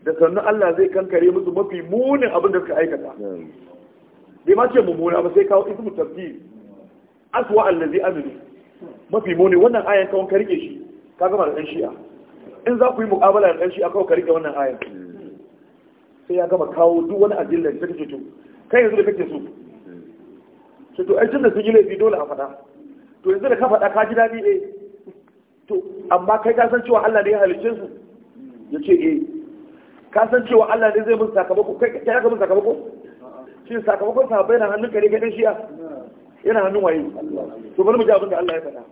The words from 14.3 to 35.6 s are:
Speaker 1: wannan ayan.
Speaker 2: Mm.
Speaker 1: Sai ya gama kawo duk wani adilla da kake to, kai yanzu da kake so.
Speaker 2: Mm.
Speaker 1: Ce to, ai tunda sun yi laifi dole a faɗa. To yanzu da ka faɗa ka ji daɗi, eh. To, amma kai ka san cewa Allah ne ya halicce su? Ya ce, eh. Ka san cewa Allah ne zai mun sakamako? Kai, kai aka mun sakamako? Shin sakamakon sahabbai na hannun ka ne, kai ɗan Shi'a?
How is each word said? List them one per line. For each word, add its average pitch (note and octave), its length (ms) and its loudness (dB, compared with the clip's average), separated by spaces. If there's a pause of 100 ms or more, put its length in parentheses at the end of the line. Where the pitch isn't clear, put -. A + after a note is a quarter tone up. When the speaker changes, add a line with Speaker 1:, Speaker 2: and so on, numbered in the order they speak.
Speaker 1:
wannan D#3+ 260 0
ayan. C3+ 300 -4
Speaker 2:
Mm. F2 440 -18 (1000)
Speaker 1:
Sai F3+ 80 -4
ya F3 100 2
gama F3 220 0
kawo E3+ 400 4
duk G3+ 100 -4
wani G3+ 160 4
adilla D#3 460 -2
da - 60 -6
kake D3+ 220 -10
to, - 120 -14 (480)
kai A#3+ 140 4
yanzu G#3+ 140 2
da G3+ 80 2
kake F3 260 -2
so. - 80 -10
Speaker 2:
Mm. - 640 -20 (960)
Speaker 1:
Ce F#3 80 -4
to, G3 140 2
ai A3 100 4
tunda B3+ 240 2
sun G#3 120 -2
yi A3 80 0
laifi G3 260 6
dole G#3 160 2
a D3+ 120 -4
faɗa. C#3 220 -8 (760)
To F#3 80 0
yanzu G3 180 0
da A#3+ 80 4
ka B3+ 120 0
faɗa G3+ 240 2
ka G#3+ 160 2
ji A#3 60 -4
daɗi, A3+ 300 2
eh. G3+ 160 2 (1080)
To, G3 140 -4 (280)
amma F3+ 320 2
kai A3+ 120 0
ka A#3+ 160 2
san A#3+ 120 0
cewa A3+ 220 2
Allah G#3+ 180 2
ne G3 80 0
ya G#3+ 80 2
halicce G3 360 0
su? G3+ 140 -12 (800)
Ya D4 100 -6
ce, - 120 2
eh. E3 280 2 (920)
Ka A3 200 2
san A#3+ 160 0
cewa A3 240 4
Allah A3 260 2
ne A3 80 0
zai A3+ 120 2
mun G#3+ 160 -2
sakamako? F#3 480 0
Kai, A#3+ 100 2 (140)
kai A3+ 120 0
aka A#3+ 120 2
mun A3+ 100 -2
sakamako? G3 380 0 (920)
Shin A#3 140 -6
sakamakon G#3 460 0
sahabbai A3 300 2
na G#3 140 0
hannun A3 200 -4
ka G#3 80 0
ne, G#3 80 4
kai A3 120 2
ɗan A3+ 120 -4
Shi'a? A3 240 0 (880)